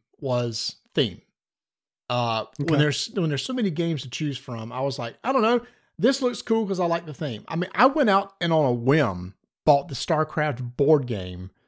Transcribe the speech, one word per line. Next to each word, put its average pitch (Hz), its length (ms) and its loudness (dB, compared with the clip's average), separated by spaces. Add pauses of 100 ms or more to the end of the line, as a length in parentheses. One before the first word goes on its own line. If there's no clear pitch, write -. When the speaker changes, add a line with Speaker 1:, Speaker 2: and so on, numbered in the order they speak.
(200)
Speaker 1:
was 123 560 -4 (180)
theme. 113 260 0 (880)
Uh, 117 360 0 (160)
Speaker 2:
Okay. 139 100 -2
Speaker 1:
when 151 100 4
there's, 147 340 0
when 165 140 0
there's 139 160 -4
so 262 80 -6
many 233 180 0
games 165 320 -2
to 123 80 -12
choose 143 280 -6
from, 117 340 -10
I 127 80 -6
was 135 180 -2
like, 117 260 -8
"I 254 80 -2
don't 262 100 2
know. 233 180 2 (380)
This 254 240 2
looks 247 200 -2
cool 226 240 0
'cause 185 140 -4
I 175 60 0
like 170 200 -2
the 147 80 -10
theme." 123 340 -6
I 165 80 -6
mean, 175 180 -2
I 220 120 6
went 277 240 4
out 196 300 2
and 165 120 2
on 156 140 4
a 123 60 2
whim 117 600 2 (320)
bought 143 220 4
the 131 60 -10
StarCraft 151 800 -2
board 143 300 4
game 90 440 -6 (180)